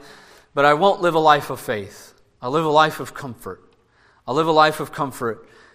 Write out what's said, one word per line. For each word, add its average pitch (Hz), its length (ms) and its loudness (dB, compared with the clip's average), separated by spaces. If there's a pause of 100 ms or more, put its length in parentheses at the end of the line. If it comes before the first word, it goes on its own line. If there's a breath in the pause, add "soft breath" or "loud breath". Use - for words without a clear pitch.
(520 loud breath)
but 143 120 0
I 147 100 4
won't 185 260 2
live 170 140 0
a 160 60 2
life 147 300 2
of 127 80 -8
faith. - 560 -10 (260)
I'll 127 120 -6
live 160 140 -2
a 151 40 -2
life 156 300 2
of 131 120 -12
comfort. 113 480 -14 (680 soft breath)
I'll 123 80 -4
live 160 120 2
a 165 60 0
life 156 260 4
of 143 140 -10
comfort, 123 560 -8 (260 soft breath)